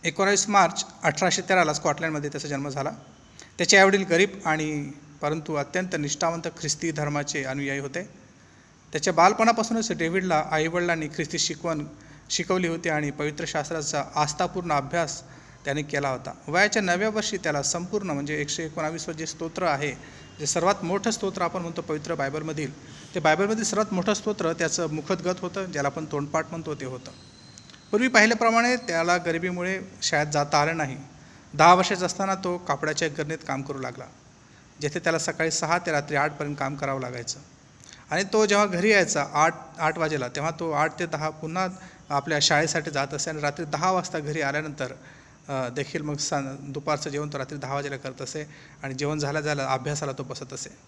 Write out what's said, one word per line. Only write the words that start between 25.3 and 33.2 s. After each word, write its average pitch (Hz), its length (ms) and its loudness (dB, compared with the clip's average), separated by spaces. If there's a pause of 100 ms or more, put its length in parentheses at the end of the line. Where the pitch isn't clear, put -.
होतं, 185 260 -6
ज्याला 151 220 -2
आपण 156 180 -4
तोंडपाठ 147 440 -2
म्हणतो, 160 260 -6
ते 131 100 -8
होतं. 127 260 -10 (800)
पूर्वी 233 160 4
पाहिल्याप्रमाणे 233 680 6
त्याला 175 420 2
गरिबीमुळे 180 640 -2 (200)
शाळेत 151 320 2
जाता 147 280 4
आलं 160 160 2
नाही. 135 200 -4 (560)
दहा 156 200 10
वर्षाचा 185 320 4
असताना 190 300 -2
तो 180 220 -4
कापडाच्या 156 500 -2
गिरणीत 151 300 -4 (100)